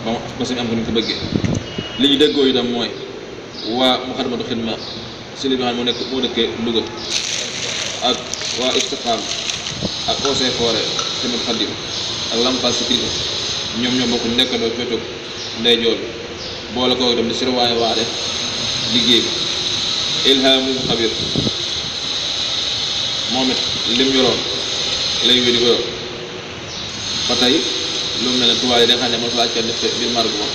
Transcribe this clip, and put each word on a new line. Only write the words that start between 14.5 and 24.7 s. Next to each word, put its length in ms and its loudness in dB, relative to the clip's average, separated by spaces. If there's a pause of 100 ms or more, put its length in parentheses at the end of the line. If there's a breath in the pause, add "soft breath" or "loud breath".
ci 80 -4
wetu 180 -2 (640)
ndeyjoor 360 4
bi, 120 -6 (680)
boole 220 2
koo 160 2
itam 160 2
di 60 0
sirwaaye 460 2
waale 240 2 (880)
liggéey 280 6
bi. 100 0 (1000)
Ilhaamul 560 4
Xabir, 240 2 (2250)
moom 200 2
it 80 0 (380)
lim 180 4
yoroon 240 4 (880)